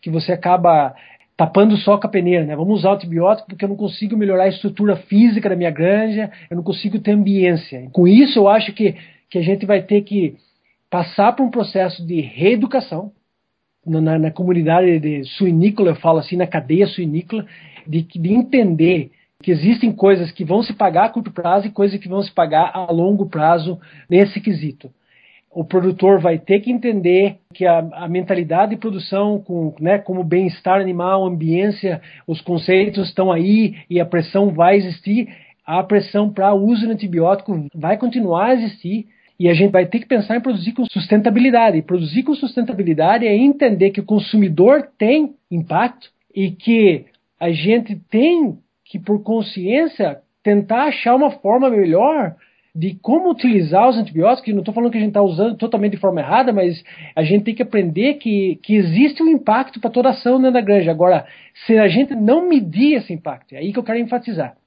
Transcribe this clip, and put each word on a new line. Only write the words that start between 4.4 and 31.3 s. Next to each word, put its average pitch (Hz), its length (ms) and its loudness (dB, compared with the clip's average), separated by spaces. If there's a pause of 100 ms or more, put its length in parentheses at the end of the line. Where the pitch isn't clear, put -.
a 196 40 2
estrutura 202 480 -2
física 208 520 2
da 190 60 0
minha 175 160 -2
granja, 202 640 -2 (180)
eu 170 60 -8
não 175 80 -6
consigo 202 340 -4
ter 208 140 0
ambiência. 180 800 0
Com 175 160 6
isso, 240 320 6
eu 202 80 6
acho 208 240 2
que, 202 240 -2 (340)
que 185 80 -4
a 170 40 -2
gente 196 220 -2
vai 196 180 0
ter 202 200 0
que 196 320 -4 (560)
passar 190 460 0
por 269 80 0
um 240 60 -2
processo 190 540 -4
de 165 160 -4
reeducação, 196 920 -2 (760)
na, 160 140 -2
na, 160 180 0
na 160 140 0
comunidade 175 680 2
de 151 260 -6
suinícola, 185 680 0
eu 156 60 -2
falo 165 220 2
assim, 170 180 -6
na 180 100 -2
cadeia 160 400 0
suinícola, 175 600 -6 (400)
de, 156 140 -4
de 170 320 -4
entender 185 800 2 (320)
que - 80 -2
existem 208 420 2
coisas 190 400 2
que - 100 -10
vão 180 200 0
se 226 100 -8
pagar 185 320 2
a 226 60 0
curto 226 200 -8
prazo 180 360 -2
e 208 40 -6
coisas 202 300 -2
que 190 80 -16
vão 196 140 -4
se 202 100 -10
pagar 160 400 0
a 185 180 -8
longo 190 380 0
prazo 165 500 0 (300)
nesse 202 320 2
quesito. 147 500 -6 (600)
O 165 140 -8
produtor 190 520 2
vai 165 200 0
ter 196 220 0
que 247 120 -6
entender 196 640 0 (160)
que 180 140 -4
a, 170 140 4 (120)
a 170 160 -14
mentalidade 180 600 -2
de 220 100 -8
produção, 202 580 -4
com, 170 400 -6
né, 180 200 0
como 185 260 -6
bem-estar 185 560 -2
animal, 185 460 -2
ambiência, 180 760 -4 (260)